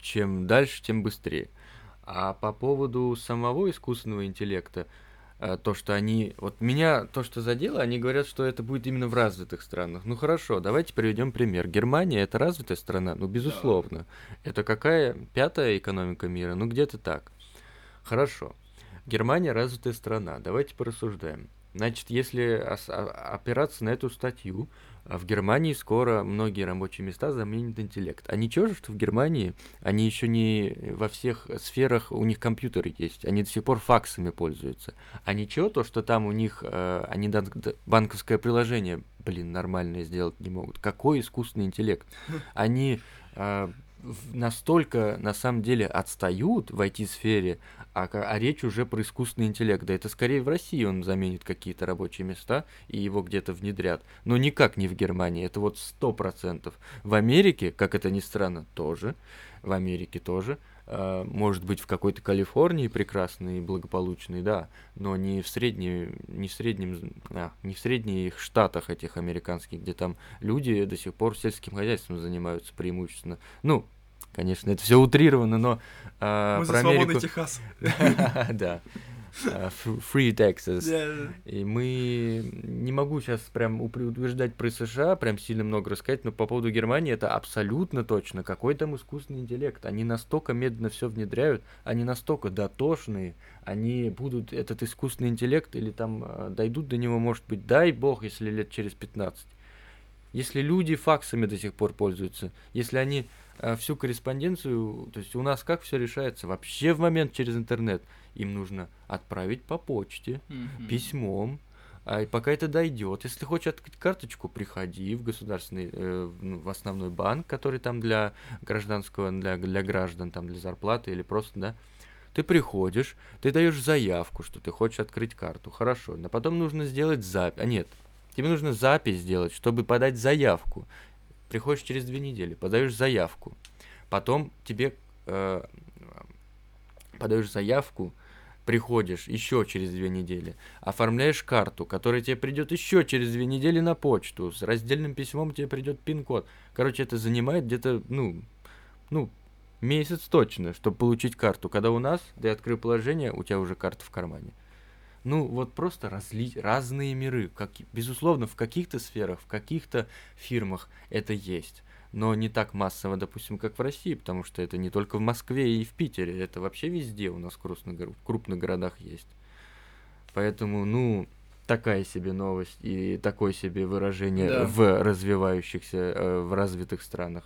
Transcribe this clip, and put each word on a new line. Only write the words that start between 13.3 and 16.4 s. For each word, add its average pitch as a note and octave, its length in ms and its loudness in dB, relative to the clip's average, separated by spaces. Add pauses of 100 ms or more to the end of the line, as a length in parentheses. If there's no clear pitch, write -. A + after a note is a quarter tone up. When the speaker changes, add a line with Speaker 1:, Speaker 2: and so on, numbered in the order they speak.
Speaker 1:
безусловно. A2 720 0 (380)
Это G2+ 200 -2
какая? C#3 500 4 (200)
Пятая B2+ 440 2
экономика F#2 500 -2
мира? F2 280 -2